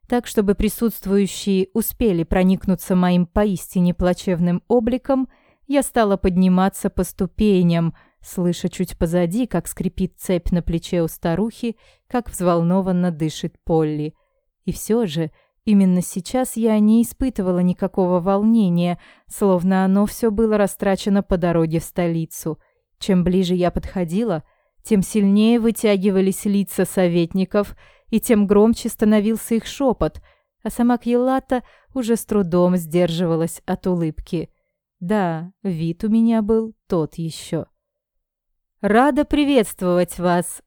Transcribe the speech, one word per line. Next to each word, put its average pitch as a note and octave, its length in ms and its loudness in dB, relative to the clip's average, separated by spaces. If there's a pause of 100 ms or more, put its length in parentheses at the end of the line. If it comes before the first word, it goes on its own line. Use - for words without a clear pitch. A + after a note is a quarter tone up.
так, A#3+ 180 -2
чтобы G3+ 300 0
присутствующие G3 1200 0
успели G3+ 500 0
проникнуться F#3 720 0
моим F3+ 300 2
поистине F3+ 680 0
плачевным F3 720 0
обликом, B3 640 0 (400)
я C#4 140 2
стала G#3 340 2
подниматься F#3 760 2
по - 120 -4
ступеням, F3 920 0 (280)
слыша F3 460 -4
чуть - 280 -6
позади, F3+ 500 -2
как E3+ 200 -4
скрипит - 500 -6
цепь - 360 -4
на F3 100 0
плече E3+ 400 -2
у D#3+ 60 0
старухи, G#3 680 -4 (300)
как - 240 -6
взволнованно F3+ 800 0
дышит D#3 540 -6
Полли. D3+ 500 -2 (500)
И F#3 80 -4
все A3+ 340 -2
же, D#3 260 -4 (320)
именно F#3+ 380 4
сейчас B3+ 540 -6
я A3 220 2
не G#3+ 240 4
испытывала G3 560 -4
никакого F3+ 640 0
волнения, F#3+ 800 2 (280)
словно F#3+ 580 0
оно G3 220 2
все A3+ 240 -2
было G#3+ 260 0
растрачено G3+ 680 0
по G3 120 0
дороге E3 440 0
в - 40 -6
столицу. E3 760 -6 (380)
Чем F#3 260 2
ближе F3+ 300 2
я F3 180 2
подходила, F3+ 720 -4 (400)
тем G3+ 180 2
сильнее G#3+ 560 2
вытягивались G3+ 840 0
лица G3 400 0
советников, F3+ 920 0 (340)
и A3+ 100 2
тем G#3 260 2
громче G#3 420 4
становился G#3+ 680 0
их G#3+ 100 -4
шепот, - 560 -2 (400)
а A3+ 80 -8
сама A#3+ 260 2
Кьеллата B3 680 0 (280)
уже A#3 220 0
с - 100 -2
трудом F3+ 520 2
сдерживалась E3 880 -2
от F#3 220 -4
улыбки. E3 600 -4 (500)
Да, F3 520 -2 (100)
вид E3 420 -4
у A3 40 -2
меня A3+ 340 2
был A3 320 0 (140)
тот D#3 280 -2
еще. D#3+ 500 -8 (1160)
«Рада B3+ 440 2
приветствовать G#3+ 920 0
вас, F3 480 -2